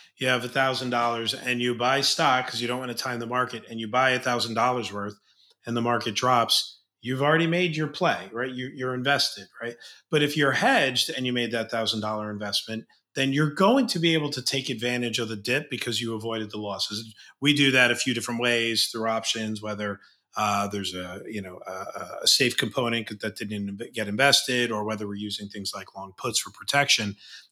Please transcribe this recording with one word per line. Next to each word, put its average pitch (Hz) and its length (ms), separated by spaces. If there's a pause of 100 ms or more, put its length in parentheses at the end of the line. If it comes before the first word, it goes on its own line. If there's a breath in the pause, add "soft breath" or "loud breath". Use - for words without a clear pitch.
(160 loud breath)
you 131 120
have 127 140
a 123 60
thousand 131 400
dollars 120 460
and 123 260
you 123 140
buy 127 260
stock 131 460
'cause 117 160
you 120 60
don't 123 120
wanna 123 140
time 120 240
the 117 80
market, 123 420
and 117 100
you 110 100
buy 127 240
a 127 60
thousand 120 360
dollars 117 360
worth 101 300 (460 soft breath)
and 117 100
the 117 60
market 117 320
drops, - 680 (200)
you've 131 220
already 160 240
made 170 300
your 156 120
play, 98 440
right? 123 200
You, 127 220
you're 127 200
invested, 127 520 (140)
right? 120 160 (340 loud breath)
But 151 120
if 147 140
you're 143 160
hedged 151 580
and 127 160
you 123 80
made 120 180
that 117 180
thousand 110 300
dollar 107 300
investment, 104 560 (280 soft breath)
then 135 180
you're 147 200
going 226 360
to - 100
be 165 160
able 147 160
to 131 120
take 131 280
advantage 120 480
of 117 100
the 110 80
dip 123 340
because 113 300
you 113 140
avoided 110 360
the 104 80
losses. 104 560 (260 loud breath)
We 147 140
do 139 180
that 127 180
a 117 40
few 123 200
different 117 260
ways 117 460
through 113 220
options, 110 520
whether, 104 400 (360 soft breath)
uh, 104 320
there's 98 260
a, 90 320
you 104 160
know, 92 240
a, 95 560
a - 40
safe 123 300
component 117 640
that 107 160
didn't 101 420
inv-, - 140
get 107 160
invested, 123 640
or 104 120
whether 107 220
we're 101 80
using 104 340
things 98 260
like 95 200
long 95 220
puts 120 240
for 104 100
protection. 120 680 (360 loud breath)